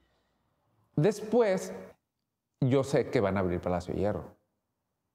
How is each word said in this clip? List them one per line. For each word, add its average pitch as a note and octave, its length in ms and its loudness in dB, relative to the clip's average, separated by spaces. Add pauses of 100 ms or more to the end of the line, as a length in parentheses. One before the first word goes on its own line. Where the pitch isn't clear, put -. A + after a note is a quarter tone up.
(960)
Después, G#3 800 0 (840)
yo C3+ 220 4
sé C3 280 0
que B2 100 2
van G2 160 0
a G2 40 0
abrir F2 200 0
Palacio F2 340 -4
Hierro, G2 300 -2 (880)